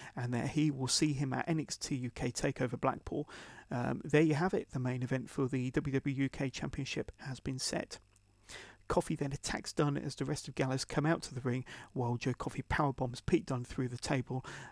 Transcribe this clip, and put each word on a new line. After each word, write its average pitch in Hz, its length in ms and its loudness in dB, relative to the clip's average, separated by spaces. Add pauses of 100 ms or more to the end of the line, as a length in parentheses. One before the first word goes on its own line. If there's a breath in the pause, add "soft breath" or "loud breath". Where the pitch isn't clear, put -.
(140 loud breath)
and 123 180 -2
that 123 180 0
he 151 200 4
will 131 180 0
see 156 240 4
him 135 200 0
at 127 160 -2
N 160 100 4
X - 180 -4
T - 200 -4
U 123 140 -2
K - 200 -2
TakeOver - 500 0
Blackpool. - 480 -2 (420 loud breath)
Um, 123 340 0
there 147 180 6
you 156 120 6
have 170 200 2
it, - 160 0
the 143 80 -4
main 127 240 0
event 127 260 0
for 135 200 0
the 127 240 0
W 147 200 2
W 135 220 2
E 135 80 2
U 135 60 2
K 135 220 -2
Championship - 680 -4
has 135 220 -8
been 131 180 -4
set. - 400 -4 (880 loud breath)
Coffey 170 300 2
then 139 160 -2
attacks - 400 -4
Dunne 147 240 4
as 147 180 -4
the 139 100 -2
rest 139 220 -2
of 139 80 -10
Gallus 131 300 0
come - 200 0
out 165 180 4
to - 120 -8
the 127 60 -4
ring, 127 240 0 (300 loud breath)
while 120 220 2
Joe 123 180 0
Coffey - 280 -4
powerbombs 131 640 0
Pete - 200 4
Dunne 123 180 0
through 127 240 -2
the 123 100 -6
table, 131 460 -2 (260 loud breath)